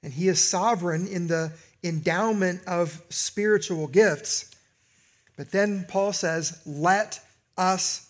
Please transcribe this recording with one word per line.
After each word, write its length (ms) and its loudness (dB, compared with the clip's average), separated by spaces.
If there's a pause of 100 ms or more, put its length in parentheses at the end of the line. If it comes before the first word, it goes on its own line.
and 80 -12
he 160 0
is 160 4
sovereign 640 0
in 200 -4
the 260 -2 (300)
endowment 800 0
of 440 -2
spiritual 760 0
gifts. 640 2 (880)
But 140 -12
then 340 0
Paul 280 0
says, 520 -4
"Let 540 0 (360)
us 540 0